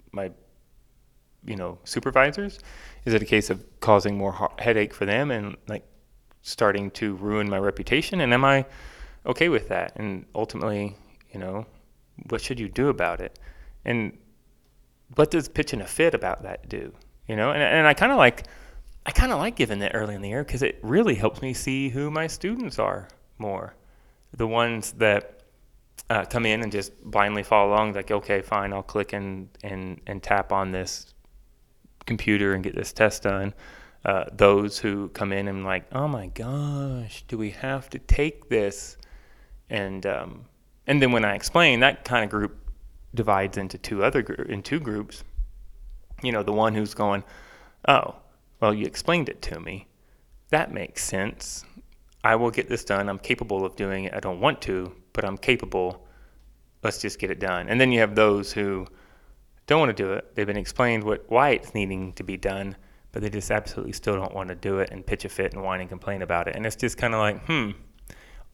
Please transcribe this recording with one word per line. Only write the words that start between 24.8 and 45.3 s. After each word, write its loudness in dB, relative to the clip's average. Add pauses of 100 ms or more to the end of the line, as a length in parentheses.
that, 2 (680)
uh, 0
come 0
in 2
and -6
just -6
blindly 2
follow 6
along, 4
like, -4
"Okay, 0
fine, -2
I'll -4
click -4
and, -6 (160)
and, -10
and -8
tap 0
on 0
this -8 (920)
computer 2
and -2
get -4
this -6
test 2
done." -2 (500)
Uh, 2
those 6
who -2
come -4
in -2
and -6
like, -4
"Oh -2
my -4
gosh, -6
do -6
we -4
have -8
to -10
take 2
this?" -2 (720)
And, -4
um, -6 (420)
and 4
then 6
when 4
I 2
explain, 6
that 4
kind 0
of -2
group -2 (560)
divides 0
into -6
two -4
other 4
gr-, -8
in -6
two -4
groups. -6 (1000)